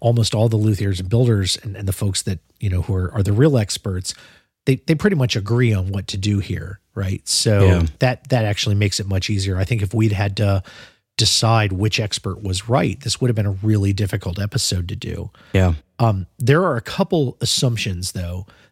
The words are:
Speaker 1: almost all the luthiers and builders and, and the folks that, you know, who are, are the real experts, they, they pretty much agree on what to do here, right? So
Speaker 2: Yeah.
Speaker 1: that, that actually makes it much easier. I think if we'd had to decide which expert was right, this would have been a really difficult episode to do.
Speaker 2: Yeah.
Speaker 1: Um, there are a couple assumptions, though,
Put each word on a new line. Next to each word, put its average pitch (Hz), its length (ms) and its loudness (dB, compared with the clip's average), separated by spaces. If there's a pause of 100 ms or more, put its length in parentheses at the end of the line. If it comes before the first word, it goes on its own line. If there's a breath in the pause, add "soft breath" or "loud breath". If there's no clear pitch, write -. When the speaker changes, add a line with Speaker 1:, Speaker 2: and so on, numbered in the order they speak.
Speaker 1:
almost 117 340 2
all 110 140 4
the 110 80 2
luthiers 104 420 0
and 92 100 -6
builders 113 540 2
and, 98 140 -10
and 104 100 -6
the 90 60 0
folks 98 300 -4
that, 92 160 -4 (200)
you 104 100 -2
know, 90 120 0
who 101 120 -2
are, 90 200 -2
are 104 100 0
the 98 100 0
real 135 240 6
experts, 95 560 -4 (520 loud breath)
they, 135 100 2 (120)
they 165 80 4
pretty 196 200 0
much 131 200 0
agree 117 380 2
on 95 160 0
what 98 180 -6
to 104 100 -8
do 101 220 0
here, 90 400 -6 (160)
right? 95 320 -4
So 101 380 4
Speaker 2:
Yeah. 87 200 6 (140)
Speaker 1:
that, 127 300 0
that 120 140 2
actually 104 320 0
makes 101 240 0
it 98 80 -8
much 95 220 -2
easier. 98 280 -2
I 92 60 0
think 110 180 -2
if 98 120 -2
we'd 110 180 2
had 98 260 -2
to 98 260 2 (540 loud breath)
decide 110 540 2
which 98 280 0
expert 101 440 -6
was 95 240 -4
right, 127 340 0
this - 200 -6
would 127 80 2
have 117 60 0
been 104 100 0
a 98 60 -2
really 101 420 0
difficult 95 460 -4
episode 95 500 -4
to - 80 -8
do. - 340 -10 (220 soft breath)
Speaker 2:
Yeah. 92 220 4 (240)
Speaker 1:
Um, 101 280 0 (120)
there 143 240 4
are 160 120 0
a 113 60 -4
couple 165 580 -2
assumptions, 104 720 -2
though, 90 360 -8 (240 soft breath)